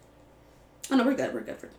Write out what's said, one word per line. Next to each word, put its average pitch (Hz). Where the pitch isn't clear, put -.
Oh, 269
no, 247
we're 269
good. -
We're -
good -
for, -